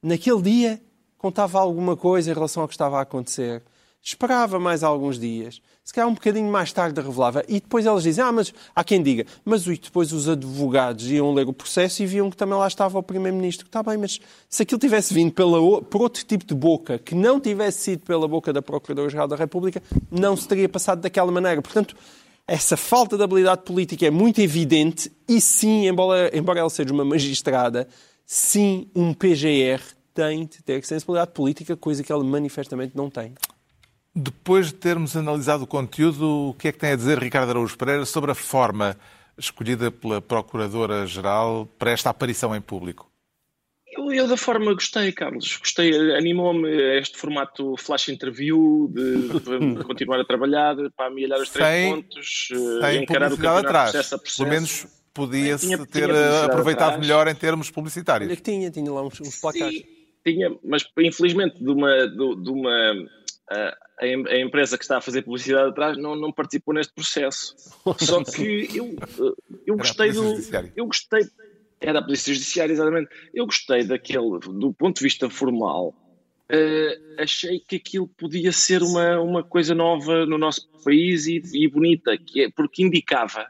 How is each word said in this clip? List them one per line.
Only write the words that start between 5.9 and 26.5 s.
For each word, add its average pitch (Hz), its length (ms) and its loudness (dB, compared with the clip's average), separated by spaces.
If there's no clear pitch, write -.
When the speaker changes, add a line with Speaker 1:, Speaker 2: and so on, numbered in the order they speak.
Speaker 1:
calhar 233 160 0
um 226 60 0
bocadinho 214 360 0
mais 190 220 -2
tarde 165 260 -2
revelava. 131 480 0
E 208 120 0
depois 226 260 0
elas 214 160 4
dizem, 165 220 2
"Ah, 247 80 2
mas 226 200 0
há 170 80 2
quem 185 200 2
diga, 127 240 2
mas 202 220 0
e 170 100 -2
depois 165 340 -2
os 151 160 -4
advogados 131 840 0
iam 143 240 2
ler 135 120 2
o 135 60 -4
processo - 480 -2
e 196 60 -2
viam 196 240 -2
que - 60 -16
também 196 200 -2
lá 196 100 2
estava 190 300 -2
o 185 60 -4
Primeiro-Ministro." 185 640 -4
Está 220 160 -6
bem, 214 140 -2
mas 202 220 -6
se - 140 0
aquilo - 160 -2
tivesse 208 340 2
vindo 165 200 4
pela 170 260 4
o-, 180 240 6
por - 180 0
outro - 240 -2
tipo 202 200 -2
de 156 100 -4
boca, 139 420 2
que - 160 -10
não 226 260 4
tivesse 196 420 -2
sido 180 220 -4
pela 165 240 0
boca 156 240 -2
da 139 100 -2
Procuradora-Geral 147 680 -4
da 143 80 -4
República, 175 480 -4
não 190 260 2
se - 120 -8
teria 196 200 2
passado 180 340 -2
daquela 180 300 2
maneira. 175 300 0
Portanto, - 340 -2
essa 165 280 0
falta 233 420 2
de 202 60 4
habilidade 185 380 4
política 175 460 0
é 147 40 4
muito 214 300 4
evidente 160 680 2
e 233 120 6
sim, 214 480 4
embora, 185 480 4
embora 175 240 0